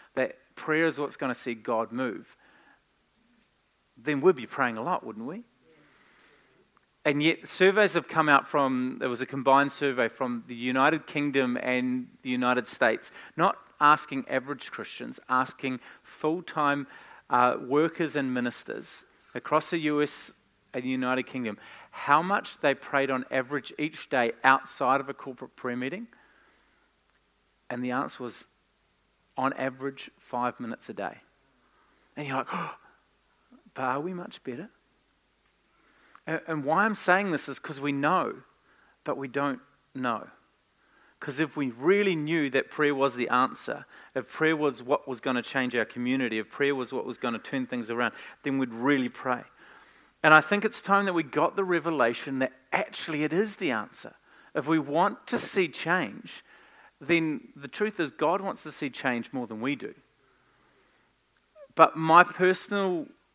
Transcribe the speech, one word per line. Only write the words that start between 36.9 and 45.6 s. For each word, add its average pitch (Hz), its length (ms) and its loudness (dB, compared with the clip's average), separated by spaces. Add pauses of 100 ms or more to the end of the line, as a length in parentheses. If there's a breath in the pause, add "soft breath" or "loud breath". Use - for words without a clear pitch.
saying 190 360 2
this 143 180 -2
is 135 100 -8
'cause 139 220 -10
we 143 120 0
know, 143 500 0 (640 soft breath)
but 135 120 -2
we 135 100 -6
don't 135 360 -2 (320)
know. 123 340 -4 (920 soft breath)
'Cause 131 200 -6
if 151 160 -2
we 139 160 -2
really 180 460 2
knew 151 340 0
that 131 200 0
prayer 147 240 2
was 135 200 2
the 123 140 -2
answer, - 560 0 (300 loud breath)
if 131 160 -6
prayer 160 260 2
was 139 260 0
what 135 240 -2
was 131 140 -8
gonna 127 220 0
change 123 340 -2